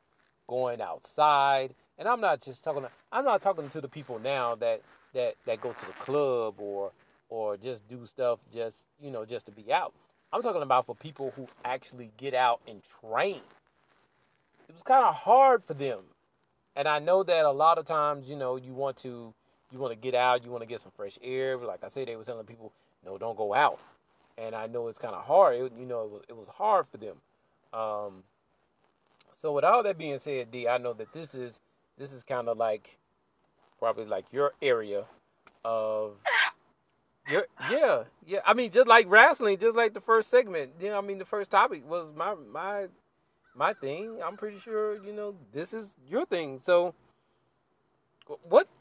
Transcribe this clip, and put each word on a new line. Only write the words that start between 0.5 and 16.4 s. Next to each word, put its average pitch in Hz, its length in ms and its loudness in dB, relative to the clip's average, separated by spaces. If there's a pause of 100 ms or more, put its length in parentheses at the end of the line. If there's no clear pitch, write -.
outside, 139 960 2 (240)
and 170 100 -6
I'm 240 120 0
not 170 200 0
just - 240 -16
talking, 143 220 -4 (260)
I'm 262 120 -2
not 220 180 2
talking 165 280 0
to 156 100 -10
the 139 80 -10
people 135 300 -12
now 123 380 -2
that, 113 240 -2 (340)
that, 123 200 -2 (120)
that 113 140 -4
go 123 120 -6
to 120 140 -14
the 95 60 -12
club 123 680 -2
or, 98 320 -6 (360)
or 107 280 -6
just 107 320 -12
do 120 180 -16
stuff 120 320 -2 (140)
just, 113 340 -10 (140)
you 143 100 -14
know, 113 140 -8
just 110 220 -10
to 104 60 -20
be 107 200 -6
out. 175 200 0 (400)
I'm 226 100 -2
talking 185 200 -2
about 131 240 2
for 120 100 -10
people 139 400 -10
who 131 100 -14 (180)
actually 127 520 -10
get 127 180 -8
out 123 320 2
and 107 160 -18 (180)
train. 135 400 -4 (1300)
It 160 40 -20
was 170 100 -20
kinda 254 300 6
hard 254 520 6
for 160 100 -10
them. 135 260 -6 (760)